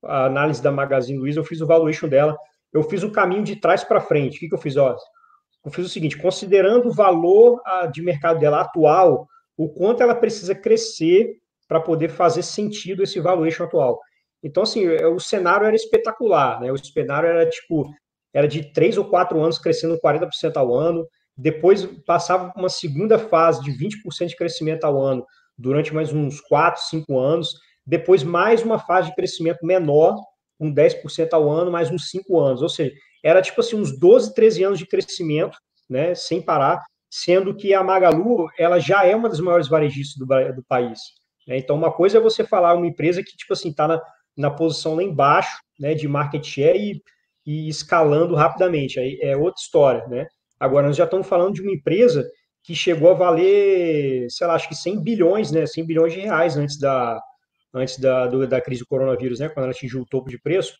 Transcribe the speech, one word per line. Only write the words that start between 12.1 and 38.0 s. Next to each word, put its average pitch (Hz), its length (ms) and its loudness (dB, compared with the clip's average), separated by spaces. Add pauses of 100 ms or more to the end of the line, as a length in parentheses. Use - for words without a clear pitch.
sentido 196 600 -6
esse 190 160 -6
valuation 165 460 -2
atual. 139 340 0 (420)
Então, 156 220 -2
assim, 208 240 -2
é, 160 180 0
o 165 140 2
cenário 196 480 0
era 214 80 2
espetacular, 208 840 0
né? 123 120 -6
O 139 80 -4
cenário 156 500 -4
era, 165 180 2
tipo, 165 460 -6 (400)
era 143 140 2
de 147 260 -6
três 226 240 2
ou 202 80 -2
quatro 180 340 0
anos 160 200 -2
crescendo 165 400 -2
quarenta 160 260 0
por 165 80 -12
cento - 240 -6
ao 123 160 0
ano, 160 340 -2 (280)
depois 160 480 2 (220)
passava 175 500 -2
uma 185 140 -4
segunda 180 480 0
fase 160 460 2
de 143 80 -8
vinte 156 320 -8
por 165 100 -14
cento 175 160 -6
de 165 60 -14
crescimento 160 480 -6
ao 143 180 0
ano 131 240 -2 (320)
durante 135 340 -2
mais 156 220 -4
uns 147 280 -4
quatro, 160 420 0
cinco 151 340 -6
anos, 147 380 -2 (280)
depois 131 380 2
mais 180 400 0
uma 226 160 -2
fase 185 320 0
de - 60 -14
crescimento 165 500 -4
menor, 165 500 4 (440)
com 156 120 -4
dez 151 220 4
por - 160 -12
cento 165 240 -4
ao 151 160 2
ano, 175 220 0
mais 170 180 -2
uns 165 220 -8
cinco 185 280 0
anos, 135 220 0
ou 165 80 -2
seja, 143 240 -4 (300)
era 170 180 6
tipo - 200 -6
assim, 220 140 -2
uns 151 220 -4
doze, 208 380 6
treze 220 280 4
anos 196 140 0
de 170 80 -10
crescimento, 175 720 -4 (320)
né, 151 240 -2
sem 175 260 -6
parar, 156 440 0 (260)
sendo 190 460 0
que 202 180 0
a 190 100 2
Magalu, 185 640 2 (100)